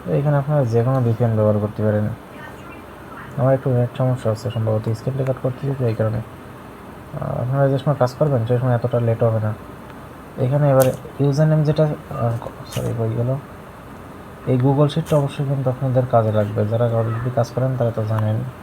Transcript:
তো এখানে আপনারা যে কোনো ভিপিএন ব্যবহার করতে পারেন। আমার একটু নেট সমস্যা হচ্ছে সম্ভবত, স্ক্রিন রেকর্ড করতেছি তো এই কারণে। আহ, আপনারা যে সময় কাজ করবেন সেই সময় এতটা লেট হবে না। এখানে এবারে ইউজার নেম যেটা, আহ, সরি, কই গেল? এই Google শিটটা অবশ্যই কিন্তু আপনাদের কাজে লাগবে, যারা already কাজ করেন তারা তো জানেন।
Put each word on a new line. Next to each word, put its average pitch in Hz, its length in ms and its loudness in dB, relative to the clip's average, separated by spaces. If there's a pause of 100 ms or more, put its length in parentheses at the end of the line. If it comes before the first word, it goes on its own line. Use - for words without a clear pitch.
তো 180 60 -8 (100)
এখানে 147 220 2
আপনারা 147 200 2 (120)
যে 117 120 4
কোনো 131 220 2
ভিপিএন 113 300 2
ব্যবহার 107 260 4
করতে 107 220 -4
পারেন। 107 200 2 (1300)
আমার 131 180 4
একটু 127 100 -2 (100)
নেট 120 220 2
সমস্যা 127 320 2
হচ্ছে 107 240 -2
সম্ভবত, 110 300 0 (120)
স্ক্রিন 131 240 -4
রেকর্ড 131 220 0
করতেছি 135 360 -2
তো 131 120 0
এই 107 80 0
কারণে। 110 200 0
আহ, - 1200 -10
আপনারা 135 280 2
যে 135 100 2
সময় 147 200 2
কাজ 127 180 2
করবেন 143 280 2
সেই 123 140 2
সময় 127 160 2
এতটা 117 200 0 (100)
লেট 113 200 2
হবে 110 180 2
না। 107 60 0 (920)
এখানে 143 280 2
এবারে 131 180 6 (320)
ইউজার 143 280 4
নেম 156 180 4
যেটা, 151 160 4
আহ, 151 80 0 (760)
সরি, 123 280 -2
কই 110 200 0
গেল? 120 100 0 (1200)
এই 131 140 4
Google 139 280 4
শিটটা 160 280 0
অবশ্যই 139 300 -2
কিন্তু 135 220 0
আপনাদের 127 300 2 (100)
কাজে 110 260 4
লাগবে, 107 220 0 (100)
যারা 113 140 2 (120)
already 113 400 -2
কাজ 120 180 2
করেন 131 240 0
তারা 117 180 2
তো 113 40 -2 (100)
জানেন। 110 260 2 (260)